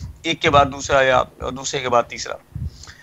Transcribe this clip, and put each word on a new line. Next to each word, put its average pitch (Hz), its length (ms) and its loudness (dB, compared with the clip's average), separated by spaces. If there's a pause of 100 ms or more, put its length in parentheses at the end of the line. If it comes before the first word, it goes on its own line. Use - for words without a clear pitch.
(260)
एक 165 140 -4
के 165 100 2
बाद 143 160 6
दूसरा 139 360 0
या 127 200 4 (200)
दूसरे 131 380 -6
के 127 80 -4
बाद 120 160 2
तीसरा। - 300 -10 (680)